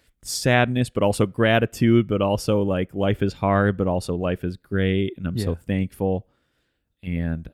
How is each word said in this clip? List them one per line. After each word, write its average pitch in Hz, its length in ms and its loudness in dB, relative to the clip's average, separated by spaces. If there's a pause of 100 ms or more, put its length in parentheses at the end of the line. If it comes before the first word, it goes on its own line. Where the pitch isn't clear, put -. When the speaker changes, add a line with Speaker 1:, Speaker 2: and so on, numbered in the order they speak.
(220)
Speaker 1:
sadness, 123 680 0
but 101 140 0
also 104 220 2
gratitude, 113 800 2
but 101 120 0
also, 101 400 0
like, 95 320 -2
life 98 300 0
is 98 120 -2
hard, 101 420 2
but 95 100 0
also 90 300 -2
life 90 260 -4
is 90 140 -6
great, 95 600 -2
and 92 120 -6
I'm 92 100 -4
so 101 120 -2
Speaker 2:
Yeah. 82 80 -4
Speaker 1:
thankful. 95 680 -4 (800)
And, 85 500 -6